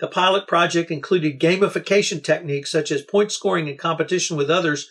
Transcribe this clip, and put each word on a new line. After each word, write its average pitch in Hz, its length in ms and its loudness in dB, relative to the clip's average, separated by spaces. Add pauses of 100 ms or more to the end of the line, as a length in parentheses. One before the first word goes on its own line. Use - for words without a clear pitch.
the - 80 -6
pilot 190 380 2
project 170 440 2
included 156 480 0
gamification 190 840 2
techniques 143 460 -2
such 156 200 0
as 143 120 -2
point 202 280 0
scoring 175 380 -2
and 139 100 -10
competition 165 600 -2
with 143 120 0
others, 165 400 0